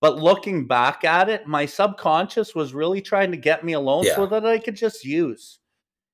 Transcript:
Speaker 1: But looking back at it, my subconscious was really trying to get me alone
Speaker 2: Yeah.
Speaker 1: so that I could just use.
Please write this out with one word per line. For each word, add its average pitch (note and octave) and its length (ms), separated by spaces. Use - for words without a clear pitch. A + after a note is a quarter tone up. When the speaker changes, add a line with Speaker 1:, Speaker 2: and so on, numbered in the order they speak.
Speaker 1:
But D3+ 180
looking F3 480
back B2+ 380
at F3 240
it, G#3+ 180
my D3 200
subconscious G3 880
was D3+ 200
really E3+ 260
trying G3 320
to E3+ 40
get D3+ 280
me E3 80
alone C#3+ 320
Speaker 2:
Yeah. F#3+ 120
Speaker 1:
so G3 100
that G#3+ 200
I A3+ 120
could A3+ 180
just - 280
use. C#3+ 540